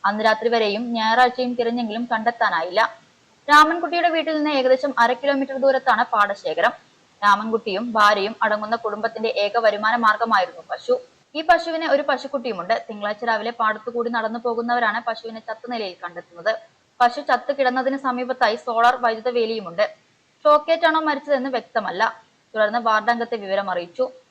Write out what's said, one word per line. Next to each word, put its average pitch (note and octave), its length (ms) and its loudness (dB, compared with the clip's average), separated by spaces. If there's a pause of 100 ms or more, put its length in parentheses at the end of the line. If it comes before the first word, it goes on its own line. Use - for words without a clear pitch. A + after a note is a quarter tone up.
അന്ന് G#3+ 260 -2
രാത്രി A3+ 260 0
വരെയും A3 300 0 (140)
ഞായറാഴ്ചയും B3 600 2
തിരഞ്ഞെങ്കിലും A#3 540 -2
കണ്ടെത്താനായില്ല. G#3 680 -2 (680)
രാമൻകുട്ടിയുടെ E4 640 6
വീട്ടിൽ D#4+ 220 -2
നിന്ന് D4+ 200 0
ഏകദേശം C4 340 2 (120)
അര A#3 80 4 (100)
കിലോമീറ്റർ C4+ 420 0
ദൂരത്താണ് C4 400 2 (100)
പാടശേഖരം. G3+ 600 0 (500)
രാമൻകുട്ടിയും G#3+ 640 0 (120)
ഭാര്യയും G#3 380 4 (100)
അടങ്ങുന്ന G#3+ 380 0
കുടുംബത്തിന്റെ A3 480 -4 (140)
ഏക G3+ 100 -4 (100)
വരുമാന G#3+ 380 2
മാർഗമായിരുന്നു G#3 680 0
പശു. A#3+ 240 -2 (440)
ഈ - 100 -6
പശുവിന് E4 460 2
ഒരു C#4+ 140 0
പശുക്കുട്ടിയുമുണ്ട്. A#3+ 680 -4 (140)
തിങ്കളാഴ്ച G#3 420 -8
രാവിലെ A3 300 -2
പാടത്തുകൂടി A3+ 560 -2
നടന്നു A3+ 300 -4
പോകുന്നവരാണ് A#3 600 0
പശുവിനെ A3+ 400 -8
ചത്ത A3 260 -12
നിലയിൽ G3+ 300 -8
കണ്ടെത്തുന്നത്. F3 500 -8 (480)
പശു A#3+ 200 2 (100)
ചത്തു B3 280 0
കിടന്നതിന് C4 480 0
സമീപത്തായി B3 580 -2
സോളാർ A#3+ 400 2
വൈദ്യുത A3+ 320 0
വേലിയുമുണ്ട്. G#3+ 480 -2 (600)
ഷോക്കേറ്റാണോ D#4+ 640 4
മരിച്ചതെന്ന് C#4+ 480 -2
വ്യക്തമല്ല. G3+ 460 -4 (520)
തുടർന്ന് G#3+ 340 0
വാർഡംഗത്തെ A3+ 560 0
വിവരം G3 300 -2
അറിയിച്ചു. F3 320 -4 (240)